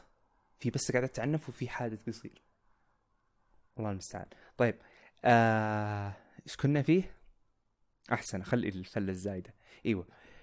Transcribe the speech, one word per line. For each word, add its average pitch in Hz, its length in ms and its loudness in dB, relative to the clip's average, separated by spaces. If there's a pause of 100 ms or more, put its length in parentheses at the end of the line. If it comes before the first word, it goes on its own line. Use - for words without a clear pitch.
(600)
في 123 100 0
بس - 220 0
قاعدة 123 160 2
تعنف 143 420 -2
وفي 123 200 -8
حادث 110 340 -6
بيصير، - 380 -10 (1400)
الله 107 140 -2
المستعان. 95 340 -8 (320)
طيب، 117 180 4 (500)
آه، 107 880 4 (320)
إيش - 100 -12
كنا 143 260 2
فيه؟ 170 340 2 (960)
أحسن، 104 320 -4
خلي 113 260 0
الفلة 95 420 -4
الزايدة. 92 420 -6 (320)
أيوة، 101 220 0 (360)